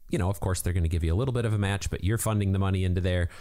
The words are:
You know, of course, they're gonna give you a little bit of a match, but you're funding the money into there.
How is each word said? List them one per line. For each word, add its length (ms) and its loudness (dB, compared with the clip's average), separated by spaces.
You 80 0
know, 100 2
of 100 -2
course, 220 0
they're 140 -2
gonna 120 2
give 160 0
you 100 2
a 40 2
little 160 0
bit 120 -2
of 100 0
a 40 0
match, 320 -2
but 140 -6
you're 140 2
funding 340 0
the 60 2
money 260 2
into 160 2
there. 300 0